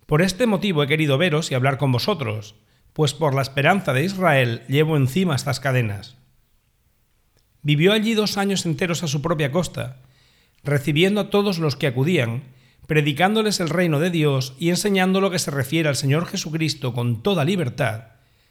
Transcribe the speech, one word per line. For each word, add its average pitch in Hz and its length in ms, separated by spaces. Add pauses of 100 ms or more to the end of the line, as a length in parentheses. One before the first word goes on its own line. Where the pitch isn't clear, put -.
Por 156 160
este 190 260
motivo 180 340
he 139 60
querido 151 280
veros 160 360
y - 20
hablar 131 240
con 135 140
vosotros, 117 640 (360)
pues 151 220
por 151 180
la 135 100
esperanza 147 500
de 131 100
Israel 156 640
llevo 156 300
encima 143 400
estas 131 240
cadenas". 113 560 (1500)
Vivió 151 300
allí 220 220
dos 208 240
años 196 280
enteros 170 380
a - 20
su 143 160
propia 156 300
costa, 127 500 (640)
recibiendo 160 560
a 196 100
todos 202 300
los 151 160
que 165 100
acudían, 131 560 (440)
predicándoles 180 720
el 165 100
reino 165 280
de 175 120
Dios 147 480
y 170 100
enseñando 190 540
lo 196 80
que 175 80
se - 120
refiere 151 380
al 135 80
Señor 147 300
Jesucristo 156 680
con 120 300
toda 190 200
libertad, 127 680 (420)